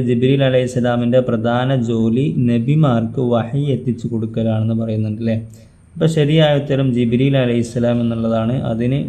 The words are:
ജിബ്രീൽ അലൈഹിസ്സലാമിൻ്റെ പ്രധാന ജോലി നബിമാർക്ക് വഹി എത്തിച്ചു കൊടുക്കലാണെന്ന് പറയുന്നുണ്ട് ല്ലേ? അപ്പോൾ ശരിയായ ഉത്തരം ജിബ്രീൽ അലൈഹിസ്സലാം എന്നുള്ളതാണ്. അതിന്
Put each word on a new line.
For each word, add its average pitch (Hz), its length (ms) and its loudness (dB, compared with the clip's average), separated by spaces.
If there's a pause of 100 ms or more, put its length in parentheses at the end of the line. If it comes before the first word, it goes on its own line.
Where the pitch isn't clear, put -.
ജിബ്രീൽ 127 420 2
അലൈഹിസ്സലാമിൻ്റെ 123 760 2
പ്രധാന 120 640 0
ജോലി 113 420 0 (160)
നബിമാർക്ക് 120 880 2
വഹി 117 360 -2 (100)
എത്തിച്ചു 117 360 -4
കൊടുക്കലാണെന്ന് 113 680 -2
പറയുന്നുണ്ട് 110 460 -4
ല്ലേ? 113 140 0 (520)
അപ്പോൾ 165 200 0
ശരിയായ 151 500 2
ഉത്തരം 135 360 0
ജിബ്രീൽ 123 420 2
അലൈഹിസ്സലാം 120 640 0
എന്നുള്ളതാണ്. 113 600 -2
അതിന് 123 360 -2 (100)